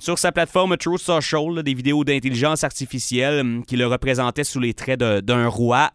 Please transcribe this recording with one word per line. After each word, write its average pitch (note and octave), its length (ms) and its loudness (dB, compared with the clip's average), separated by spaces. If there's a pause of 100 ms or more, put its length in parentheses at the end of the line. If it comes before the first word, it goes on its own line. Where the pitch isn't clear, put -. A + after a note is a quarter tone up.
sur E3+ 180 -2
sa F3 140 2
plateforme F3+ 460 2
Truth E3+ 220 -2
Social, D#3+ 560 0
là, D#3+ 60 -6
des C#3 120 0
vidéos C#3 280 2
d'intelligence C3+ 640 0
artificielle, C3 760 -2
hum, A#2+ 220 -2
qui B2+ 140 -6
le B2 100 2
représentaient B2+ 560 0
sous - 160 -4
les B2 140 0
traits B2+ 280 -4
de, G#2+ 200 2
d'un A#2+ 260 2
roi, A#2+ 480 2